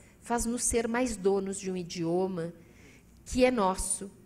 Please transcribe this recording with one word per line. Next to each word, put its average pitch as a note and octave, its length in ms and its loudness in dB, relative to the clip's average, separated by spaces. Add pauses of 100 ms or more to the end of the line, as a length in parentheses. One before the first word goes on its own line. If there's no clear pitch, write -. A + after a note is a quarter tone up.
(220)
faz-nos A#3 420 -2
ser A#3 240 2
mais A#3 280 0
donos G3 440 2
de F#3 120 -6
um F#3 60 -4
idioma F3 760 -2 (680)
que B3 220 2
é B3+ 60 6
nosso G3 580 0 (160)